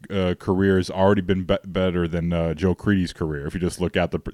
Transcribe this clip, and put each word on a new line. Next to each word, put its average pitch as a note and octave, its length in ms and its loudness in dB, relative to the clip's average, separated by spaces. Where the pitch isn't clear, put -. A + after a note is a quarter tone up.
uh, F#2 280 0
career F#2+ 380 2
has F#2 140 2
already G2 320 4
been, F#2 240 0
be-, F#2+ 180 0
better F2+ 460 0
than, E2+ 240 -2
uh, E2 220 0
Joe F2+ 200 0
Creedy's F#2+ 380 0
career. D2+ 340 -6
If D2 60 -8
you F2+ 80 -6
just F2 180 -2
look F2 160 -2
at F2 160 0
the, E2+ 80 -4